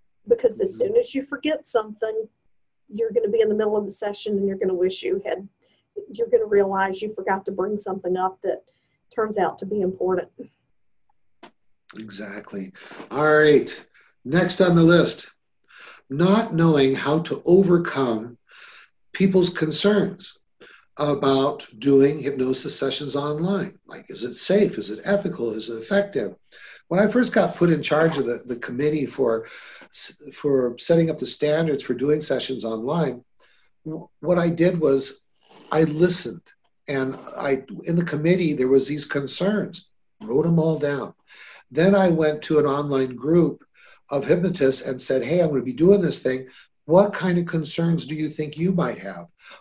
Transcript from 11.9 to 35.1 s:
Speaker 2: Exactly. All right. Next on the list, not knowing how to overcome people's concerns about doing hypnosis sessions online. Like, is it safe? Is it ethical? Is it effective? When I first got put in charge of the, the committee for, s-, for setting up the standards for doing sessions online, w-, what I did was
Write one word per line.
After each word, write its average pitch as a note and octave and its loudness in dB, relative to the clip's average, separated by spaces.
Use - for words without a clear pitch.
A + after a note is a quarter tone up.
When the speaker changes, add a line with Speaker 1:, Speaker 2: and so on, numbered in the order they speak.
Speaker 2:
Exactly. G2+ -12
All D3+ 4
right. D3+ 4
Next F3+ 2
on F3 6
the E3+ 8
list, E3 4
not F3+ 2
knowing D3 4
how C#3+ -2
to D#3+ -8
overcome C#3 2
people's F#3+ 2
concerns - -2
about C#3 0
doing C#3 4
hypnosis C3 -4
sessions C3+ -4
online. D#3 -4
Like, - -20
is - -12
it A#2+ -8
safe? - 2
Is G#2 -8
it G#2+ -10
ethical? E3 -2
Is G#2+ -8
it A2+ -8
effective? G3 -2
When F3 2
I G#3+ 4
first A#3+ 0
got F#3+ 2
put F3 4
in D3 0
charge D#3 2
of B2 -2
the, A#2 -6
the B2 -8
committee C#3+ -2
for, A2+ -2
s-, - -10
for B2+ 0
setting E3 4
up D3+ -6
the B2 -6
standards D3+ 0
for B2 -4
doing D3 0
sessions B2+ -4
online, A#2+ -2
w-, D#3 -12
what F3 2
I E3+ 2
did E3+ 2
was C#3 0